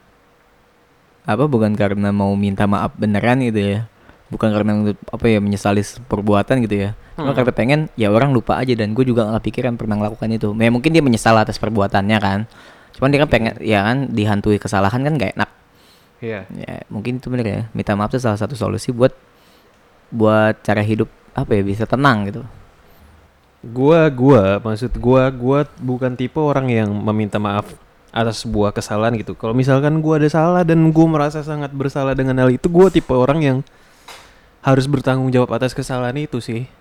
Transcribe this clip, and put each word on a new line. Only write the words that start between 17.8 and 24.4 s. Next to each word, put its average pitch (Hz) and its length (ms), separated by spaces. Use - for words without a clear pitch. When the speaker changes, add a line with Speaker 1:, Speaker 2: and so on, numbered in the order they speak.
Speaker 1:
maaf 104 160
itu 131 80
salah 113 220
satu 107 180
solusi 101 320
buat, 123 240
buat 110 540
cara 104 180
hidup, 110 240
apa 139 200
ya, 101 80
bisa 101 240
tenang 127 400
gitu. 107 160
Speaker 2:
Gua, 139 460
gua, 123 500